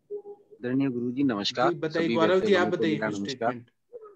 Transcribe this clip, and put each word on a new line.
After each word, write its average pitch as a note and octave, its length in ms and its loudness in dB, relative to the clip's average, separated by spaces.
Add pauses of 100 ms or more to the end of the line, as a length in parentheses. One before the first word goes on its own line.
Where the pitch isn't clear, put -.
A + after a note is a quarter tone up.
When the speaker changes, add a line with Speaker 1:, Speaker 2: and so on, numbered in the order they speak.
(120)
Speaker 1:
आदरणीय C#3 760 -4
गुरुजी, B2 340 -2
नमस्कार। B2 500 0
Speaker 2:
जी, D#3+ 60 -6
बताइए, D#3+ 280 -2
Speaker 1:
सभी - 80 0
Speaker 2:
गौरव E3 200 4
जी, F#3+ 60 4
Speaker 1:
वैद्य G#3 140 4
Speaker 2:
आप F3+ 140 4
बताइए E3 260 0
Speaker 1:
बंधुओं G#2+ 160 -2
को G2+ 140 -4
Speaker 2:
कुछ - 40 -4
Speaker 1:
मेरा B2 200 -2
नमस्कार। B2 40 0
Speaker 2:
स्टेटमेंट। A#2+ 180 -14 (460)